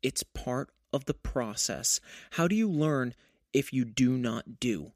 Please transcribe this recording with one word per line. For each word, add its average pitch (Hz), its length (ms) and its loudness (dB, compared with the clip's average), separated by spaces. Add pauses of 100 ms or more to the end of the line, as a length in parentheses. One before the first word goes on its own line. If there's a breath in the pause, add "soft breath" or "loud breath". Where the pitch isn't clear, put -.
it's - 220 -2
part - 480 -6 (200)
of 139 140 -2
the - 80 -2
process. - 840 -2 (320 loud breath)
How 165 160 2
do 196 80 2
you 220 140 2
learn 147 440 2 (400 soft breath)
if 139 180 2
you 131 140 2
do 123 320 4
not 117 420 -4
do? 90 360 -2